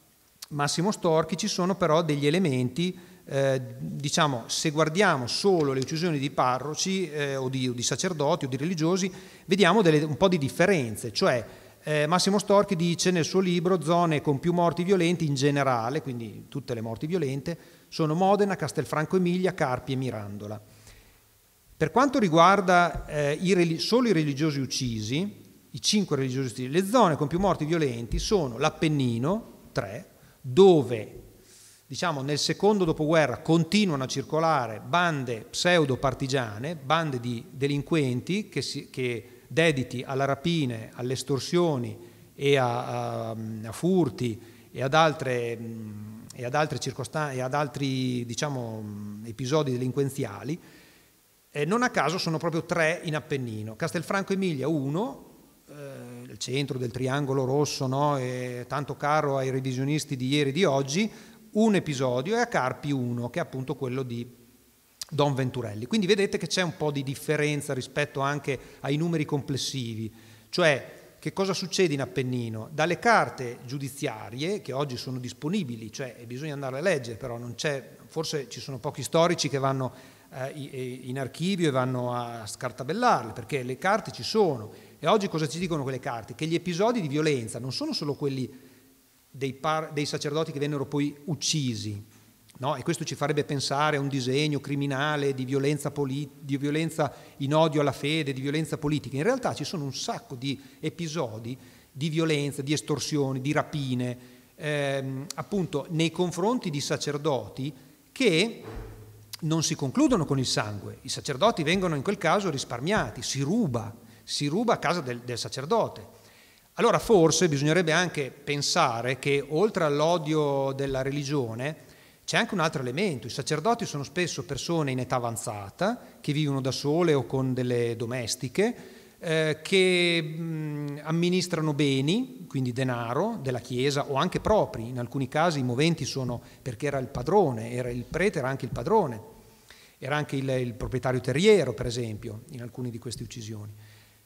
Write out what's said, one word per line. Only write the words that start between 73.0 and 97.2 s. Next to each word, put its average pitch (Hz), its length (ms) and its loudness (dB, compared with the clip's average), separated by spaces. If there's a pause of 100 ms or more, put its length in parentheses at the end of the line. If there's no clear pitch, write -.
giudiziarie, 135 1000 -6
che 127 100 -8
oggi 135 240 -4
sono 127 220 -8
disponibili, 123 720 -6
cioè, 127 260 -10
e 120 80 -16
bisogna 135 280 -8
andarle 135 260 -6
a - 20 -6
leggere, 139 340 -4
però 120 220 -8
non 120 160 -10
c'è, - 440 -6 (100)
forse 156 420 -6
ci - 100 -14
sono 131 200 -10
pochi 139 240 -6
storici 170 440 4
che 135 120 -2
vanno, 135 340 0 (400)
eh, 135 220 -8
i-, 143 140 -10
e-, 127 340 -8
in 131 160 -6
archivio 170 480 -2
e 143 40 4
vanno 127 420 0
a 117 320 -6
scartabellarle, 135 880 0
perché 127 300 -4
le 127 140 -6
carte 196 340 0
ci - 120 -12
sono. 143 480 2 (280)
E 143 80 -2
oggi 202 220 4
cosa 160 180 0
ci 143 120 -6
dicono 165 240 -2
quelle 131 160 -4
carte? 117 360 -8
Che 156 100 -4
gli 165 100 0
episodi 180 460 0
di 156 60 -2
violenza 135 520 0
non 127 120 -6
sono 294 220 -4
solo 147 220 -2
quelli 135 360 -2 (800)
dei 135 240 -6
par-, 156 400 -2
dei 147 120 -2
sacerdoti 156 460 -4
che 139 80 -6
vennero 143 260 -2
poi 143 300 -2 (100)
uccisi, 110 800 -2 (540)
no? 139 160 -2
E 123 80 -10
questo 165 200 -2
ci 139 120 -6
farebbe 147 280 0
pensare 143 540 0
a - 20 0
un 139 80 0
disegno 139 520 0
criminale 143 720 0
di 131 120 -4
violenza 139 460 0
poli-, 139 380 -4 (100)
di 139 180 -2
violenza 151 560 0 (240)